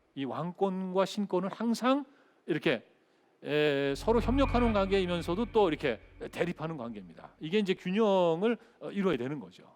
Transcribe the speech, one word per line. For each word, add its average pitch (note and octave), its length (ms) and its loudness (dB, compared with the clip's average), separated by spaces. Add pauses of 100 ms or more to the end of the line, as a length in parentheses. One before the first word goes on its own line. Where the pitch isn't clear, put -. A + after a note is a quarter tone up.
(160)
이 C#3 100 -6
왕권과 F#3 800 -2
신권은 F#3 460 -2
항상 A#3+ 540 0 (420)
이렇게, D3+ 360 0 (600)
에, C#3 520 2
서로 A#3 260 2
협력하는 A#3+ 520 2
관계이면서도 F#3+ 800 0
또 G#3 160 4
이렇게 C#3 320 -2 (320)
대립하는 E3 460 -4
관계입니다. G#2 640 -12
이게 E3 200 0
이제 F#3+ 160 2
균형을, F#3+ 840 2 (220)
어, D3 120 -10
이루어야 F#3+ 260 2
되는 C3+ 220 -4
거죠. F2+ 240 -18 (120)